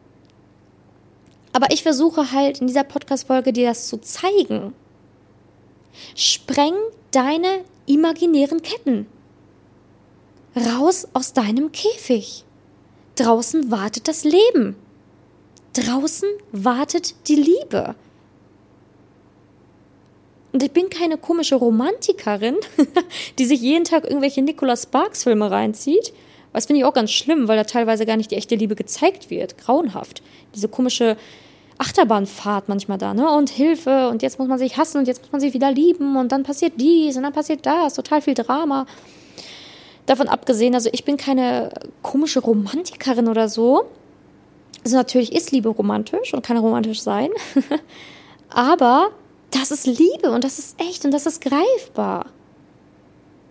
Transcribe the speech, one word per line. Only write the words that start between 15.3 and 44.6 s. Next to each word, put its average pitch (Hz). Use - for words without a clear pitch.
Draußen 269
wartet 254
die 302
Liebe. 302
Und 269
ich 285
bin 370
keine 330
komische 320
Romantikerin, 240
<laughs> -
die 262
sich 262
jeden 294
Tag 320
irgendwelche 269
Nicholas 269
Sparks-Filme 233
reinzieht. 214
Das -
finde 294
ich 254
auch 294
ganz 220
schlimm, 277
weil 220
da 214
teilweise 220
gar 220
nicht 220
die -
echte 226
Liebe 214
gezeigt -
wird. -
Grauenhaft. 254
Diese 214
komische 240
Achterbahnfahrt 208
manchmal 202
da, 202
ne? 262
Und 294
Hilfe, 269
und 226
jetzt 262
muss 262
man 262
sich 247
hassen, 285
und 262
jetzt 254
muss -
man 285
sich 277
wieder 269
lieben, 277
und 254
dann 277
passiert 320
dies, 302
und 254
dann 285
passiert 302
das. 302
Total 302
viel 285
Drama. 269
Davon 269
abgesehen, 240
also 233
ich -
bin 285
keine 254
komische 262
Romantikerin 233
oder 226
so. 240